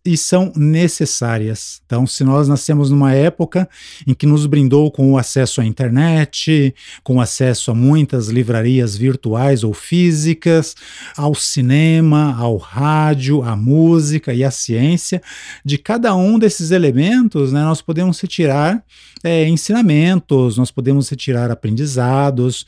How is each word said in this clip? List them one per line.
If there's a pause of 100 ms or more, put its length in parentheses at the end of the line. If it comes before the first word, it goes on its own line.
e
são
necessárias.
Então,
se
nós
nascemos
numa
época (400)
em
que
nos
brindou
com
o
acesso
à
internet, (300)
com
o
acesso
a
muitas
livrarias
virtuais
ou
físicas, (440)
ao
cinema,
ao
rádio,
à
música
e
à
ciência, (440)
de
cada
um
desses
elementos,
né,
nós
podemos
retirar, (420)
é,
ensinamentos,
nós
podemos
retirar (100)
aprendizados,